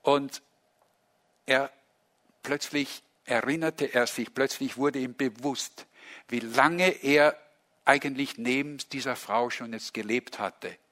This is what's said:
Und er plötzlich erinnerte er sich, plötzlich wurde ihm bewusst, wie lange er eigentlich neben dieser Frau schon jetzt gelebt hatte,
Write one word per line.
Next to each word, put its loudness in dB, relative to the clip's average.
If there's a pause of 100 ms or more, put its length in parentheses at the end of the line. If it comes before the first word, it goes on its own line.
Und 0 (1040)
er 2 (720)
plötzlich -4 (220)
erinnerte 0
er 2
sich, -6
plötzlich -2
wurde 0
ihm -6
bewusst, -4 (420)
wie -2
lange 4
er 4 (460)
eigentlich 2
neben -2 (140)
dieser -4
Frau -2
schon -8
jetzt -10
gelebt -4
hatte, -8 (140)